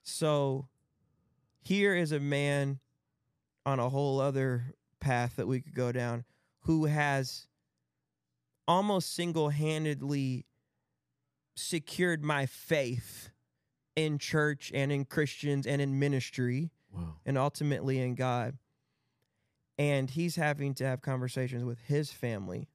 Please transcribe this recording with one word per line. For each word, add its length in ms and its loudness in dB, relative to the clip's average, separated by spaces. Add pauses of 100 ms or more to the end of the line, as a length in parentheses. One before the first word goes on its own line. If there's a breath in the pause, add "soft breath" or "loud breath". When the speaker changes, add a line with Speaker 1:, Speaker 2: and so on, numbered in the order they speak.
Speaker 1:
So 640 0 (920)
here 340 4
is 180 2
a 80 2
man 580 2 (880)
on 140 2
a 80 2
whole 320 2
other 540 0 (260)
path 360 2
that 120 -2
we 120 0
could 140 -16
go 180 0
down 320 -2 (360)
who 240 2
has 640 0 (1200)
almost 460 2
single-handedly 1300 -2 (1120)
secured 680 0
my 240 0
faith 840 -2 (680)
in 220 2
church 560 0
and 180 2
in 120 0
Christians 640 0
and 140 0
in 180 0
ministry 720 0 (220)
Speaker 2:
Wow. 240 -8 (100)
Speaker 1:
and 120 0
ultimately 600 0
in 160 -2
God. 440 -2 (1200)
And 300 2
he's 280 -2
having 380 0
to 100 -4
have 180 0
conversations 640 -2
with 160 -6
his 320 0
family 640 -6